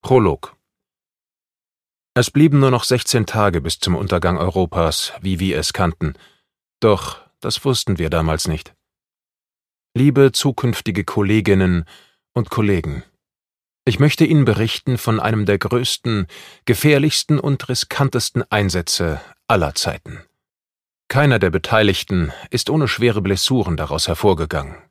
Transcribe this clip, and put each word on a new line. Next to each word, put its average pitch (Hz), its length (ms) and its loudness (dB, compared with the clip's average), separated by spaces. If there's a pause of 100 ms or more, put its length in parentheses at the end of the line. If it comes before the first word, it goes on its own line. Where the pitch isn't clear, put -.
Prolog. 104 480 2 (1600)
Es 123 180 0
blieben 143 300 4
nur 135 100 4
noch 123 140 0
sechzehn 120 400 0
Tage 101 340 0
bis 80 220 -6
zum 92 120 0
Untergang 87 440 0
Europas, 87 800 -2
wie 92 220 -4
wir 95 180 -2
es - 140 -4
kannten. 80 400 -2 (680)
Doch - 400 0 (220)
das - 240 -6
wussten 117 320 -2
wir 80 120 -2
damals 80 380 -2
nicht. 78 260 -8 (1200)
Liebe 135 380 6
zukünftige 113 720 -2
Kolleginnen 95 800 2 (480)
und 117 180 -4
Kollegen, 87 540 -2 (800)
ich 101 160 0
möchte 147 240 4
Ihnen 151 220 4
berichten 113 520 0
von 110 220 0
einem 104 260 0
der 101 120 2
größten, 113 680 -2 (360)
gefährlichsten 147 760 2
und - 300 -4
riskantesten - 840 -4
Einsätze 87 720 -2 (300)
aller 82 260 0
Zeiten. - 480 -8 (840)
Keiner 135 280 2
der 92 120 2
Beteiligten 92 840 0 (180)
ist - 200 -4
ohne 147 180 0
schwere 110 340 0
Blessuren 95 540 -2
daraus 76 320 -4
hervorgegangen. 78 680 -2 (140)